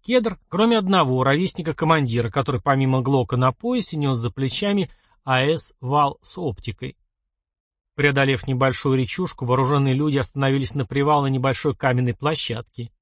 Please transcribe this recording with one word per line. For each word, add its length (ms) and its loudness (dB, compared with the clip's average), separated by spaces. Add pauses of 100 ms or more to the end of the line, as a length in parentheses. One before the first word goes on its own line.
Кедр, 380 0 (100)
кроме 300 2
одного, 440 2
ровесника 520 0
командира, 560 0
который 320 -2
помимо 400 2
Глока 340 0
на 160 2
поясе 460 -4
нёс 180 0
за 140 -4
плечами 580 -2 (360)
А 180 0
С 400 -2
вал 400 0
с 160 -14
оптикой. 580 -8 (1000)
Преодолев 520 2
небольшую 480 2
речушку, 480 -4
вооружённые 480 2
люди 240 0
остановились 580 0
на 120 -2
привал 340 2
на 60 0
небольшой 500 0
каменной 380 0
площадке. 760 -6 (120)